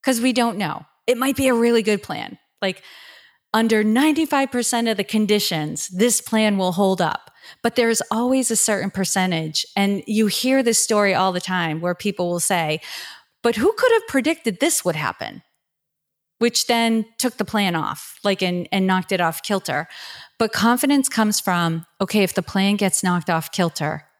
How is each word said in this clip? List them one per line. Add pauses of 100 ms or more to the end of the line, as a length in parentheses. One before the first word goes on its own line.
'cause
we
don't
know. (220)
It
might
be
a
really
good
plan. (240)
Like, (680)
under
ninety-five
percent
of
the
conditions,
this
plan
will
hold
up. (320)
But
there's (100)
always
a
certain
percentage. (100)
And
you
hear
this
story
all
the
time
where
people
will
say, (640)
"But
who
could
have
predicted
this
would
happen?" (960)
Which
then (120)
took
the
plan
off,
like,
and,
and
knocked
it
off
kilter. (500)
But
confidence
comes
from, (140)
okay,
if
the
plan
gets
knocked
off
kilter (140)